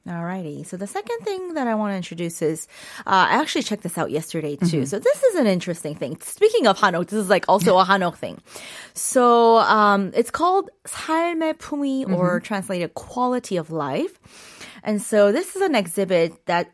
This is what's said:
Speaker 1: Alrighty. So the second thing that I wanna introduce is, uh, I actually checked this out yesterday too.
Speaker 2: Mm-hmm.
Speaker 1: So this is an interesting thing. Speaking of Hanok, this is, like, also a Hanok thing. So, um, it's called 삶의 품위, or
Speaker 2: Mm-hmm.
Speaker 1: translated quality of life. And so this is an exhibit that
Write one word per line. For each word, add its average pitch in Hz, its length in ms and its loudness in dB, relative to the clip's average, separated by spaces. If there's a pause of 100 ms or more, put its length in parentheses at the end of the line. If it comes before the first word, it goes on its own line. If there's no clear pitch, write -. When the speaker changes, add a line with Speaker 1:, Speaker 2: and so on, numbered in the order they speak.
Speaker 1:
Alrighty. 170 600 -10
So 185 80 -12
the 190 80 -10
second 440 400 -8
thing 370 320 -6
that 262 80 -2
I 233 80 0
wanna 208 240 -2
introduce 170 480 -6
is, 160 220 -2 (400)
uh, 185 180 6
I 247 160 4
actually 302 220 -2
checked - 180 -6
this - 160 -8
out 160 140 -4
yesterday 151 440 -6
too. 160 300 0
Speaker 2:
Mm-hmm. 143 80 -6
Speaker 1:
So 214 60 -4
this 571 240 2
is 466 120 4
an 269 120 2
interesting 175 480 -2
thing. 151 260 -8
Speaking 427 460 2
of 196 100 4
Hanok, 180 320 0
this 208 80 -4
is, 202 100 -2
like, 190 220 2
also 185 300 6
a 185 60 6
Hanok 185 360 2
thing. - 160 -12 (560)
So, 233 720 4
um, 202 480 4
it's 247 160 0
called 370 400 0 (160)
삶의 320 720 -2
품위, 269 480 -4
or 262 320 0
Speaker 2:
Mm-hmm. - 80 -8
Speaker 1:
translated 185 480 -6
quality 247 640 -4
of 156 160 -6
life. 156 400 -4 (680)
And 208 180 -2
so 202 300 4
this 320 240 -2
is 392 80 -2
an 349 100 2
exhibit 180 720 0
that 175 280 -2